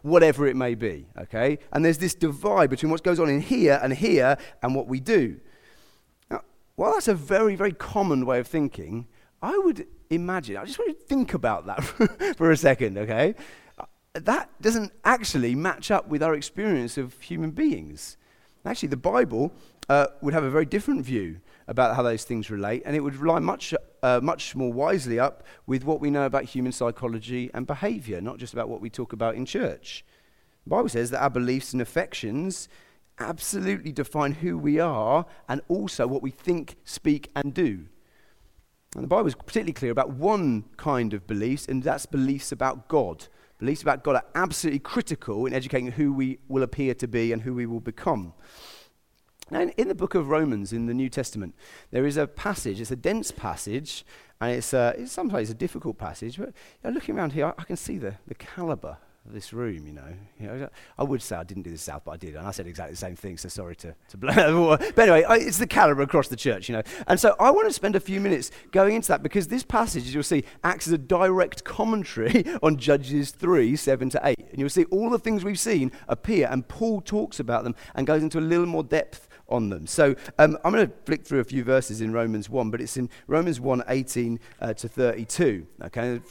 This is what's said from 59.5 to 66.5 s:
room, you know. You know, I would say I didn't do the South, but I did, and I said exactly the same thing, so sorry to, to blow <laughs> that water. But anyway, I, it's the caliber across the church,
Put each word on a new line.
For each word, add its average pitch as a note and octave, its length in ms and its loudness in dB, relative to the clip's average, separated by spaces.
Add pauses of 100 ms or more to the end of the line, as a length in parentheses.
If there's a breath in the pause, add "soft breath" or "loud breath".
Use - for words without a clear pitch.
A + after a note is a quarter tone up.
room, G#2 340 -8
you D2+ 60 -16
know. D2 200 -18 (260)
You G#2+ 80 -12
know, B2+ 220 -12 (300 loud breath)
I - 40 -4
would C3+ 200 -2
say F#2 140 -10
I E2 80 -8
didn't F#2+ 180 -12
do E2+ 80 -14
the D#2+ 80 -12
South, D2 260 -12
but D#2 80 -12
I E2+ 40 -12
did, E2+ 200 -14
and E2 100 -12
I G2+ 40 -8
said F#2+ 160 -10
exactly E2+ 260 -12
the F2+ 60 -14
same F#2 180 -10
thing, F2+ 200 -12
so F2+ 120 -12
sorry F2 280 -12
to, E2 180 -16 (140)
to - 80 -20
blow B2 160 -2
<laughs> - 20 2
that D#3+ 200 8
water. E3+ 400 4
But A3+ 140 8
anyway, E3 160 10
I, A#3 120 8
it's G#3 220 2
the A#3+ 80 0
caliber D3 360 6
across C#3 260 2
the B2+ 80 -6
church, G#2 320 -2